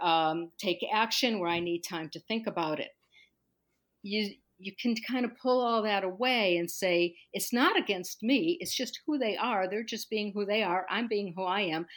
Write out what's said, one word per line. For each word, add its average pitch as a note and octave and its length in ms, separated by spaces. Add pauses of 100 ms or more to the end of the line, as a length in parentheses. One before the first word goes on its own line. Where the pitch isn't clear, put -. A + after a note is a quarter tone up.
um, E3 560
take F3 220 (120)
action A3+ 480
where F3 100
I E3+ 100
need E3+ 220
time D#3+ 280
to D#3+ 120
think A3+ 260
about D#3+ 320
it. - 100 (1120)
You, G3+ 320 (240)
you G3 240
can A#3 140 (120)
kind B3 160
of A#3 140
pull B3+ 240
all A#3 220
that G3+ 200
away G3 540
and E3+ 120
say, F3 460 (180)
"It's - 200
not D#4+ 240
against F#3+ 460
me. G#3+ 360
It's - 160
just - 300
who D4+ 120
they A3 200
are. G3+ 320
They're G#3+ 140
just A3+ 260
being G#3 240
who G#3 120
they G#3 180
are. F#3 260
I'm A3+ 180
being G3+ 280
who F#3+ 80
I F#3+ 180
am. E3 240 (100)